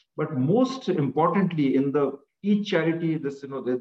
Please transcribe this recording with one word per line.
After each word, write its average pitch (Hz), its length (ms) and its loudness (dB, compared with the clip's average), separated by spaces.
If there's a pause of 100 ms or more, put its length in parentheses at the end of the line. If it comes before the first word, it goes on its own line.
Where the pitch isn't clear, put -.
(160)
But 147 220 -4
most 208 500 2
importantly, 156 880 2
in 135 160 2
the 139 260 0 (280)
Eid 208 180 2
charity, 165 540 0
this, 139 240 -8
you 135 80 -14
know, 135 100 -6
the, 123 200 -2